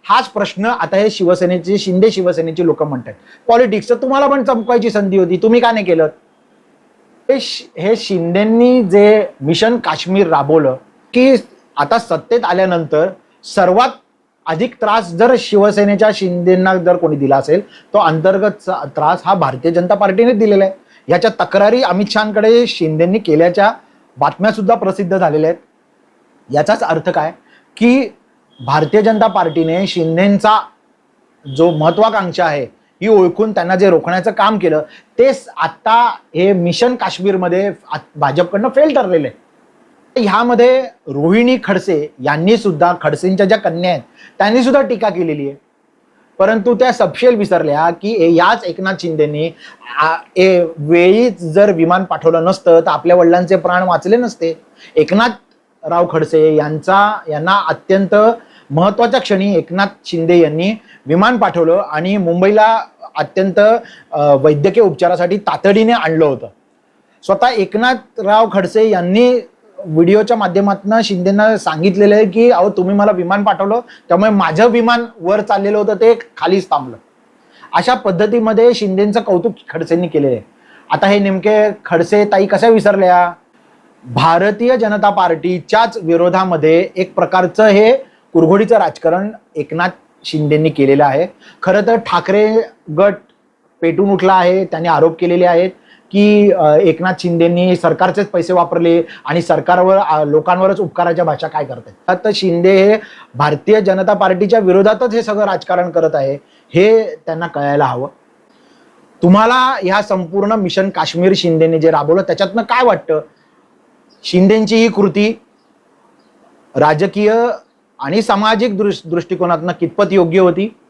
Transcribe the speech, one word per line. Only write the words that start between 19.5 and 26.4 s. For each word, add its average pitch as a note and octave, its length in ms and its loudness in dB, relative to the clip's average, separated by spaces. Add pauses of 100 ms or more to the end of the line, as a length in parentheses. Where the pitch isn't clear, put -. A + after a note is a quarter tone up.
जनता F3+ 240 0
पार्टीने G#3 380 2
दिलेला G3+ 320 2
आहे. F#3+ 80 -6 (340)
याच्या F3 240 0
तक्रारी G#3+ 500 0
अमित G3 280 -2
शहांकडे G#3+ 580 0
शिंदेंनी E3+ 520 -2
केल्याच्या F3 540 0 (440)
बातम्या D#3 340 -2
सुद्धा G#3+ 240 0
प्रसिद्ध F#3+ 420 -4
झालेल्या D#3 320 0
आहेत. F3 100 -6 (920)